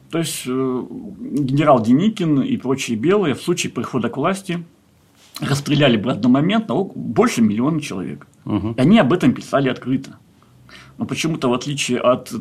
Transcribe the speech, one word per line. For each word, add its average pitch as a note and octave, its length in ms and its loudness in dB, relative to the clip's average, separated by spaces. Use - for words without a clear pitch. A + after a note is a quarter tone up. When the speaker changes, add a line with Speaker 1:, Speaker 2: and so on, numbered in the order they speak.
Speaker 1:
то D#3+ 80 -2
есть, D#3+ 280 -4
э, B2+ 360 -4
генерал C3+ 640 2
Деникин D#3 580 4
и A#2+ 180 0
прочие B2+ 380 -2
белые D#3+ 380 2
в - 80 -12
случае - 300 -2
прихода A#2+ 360 -4
к - 80 -6
власти F3 460 -4
расстреляли C#3 560 2
бы A2 160 -2
одномоментно C#3 640 2
о-, F#3 200 -2
больше A#2+ 480 0
миллиона A#2+ 380 0
человек. E2+ 460 -10
Speaker 2:
Мгм. G#2+ 280 -2
Speaker 1:
И A2+ 80 -4
они F3+ 200 6
об D3 120 2
этом E3+ 200 4
писали C3 360 -2
открыто. B2+ 420 -4
Но A#2 80 -6
почему-то, D3 440 -2
в A#2+ 40 2
отличие B2+ 440 -4
от B2 320 2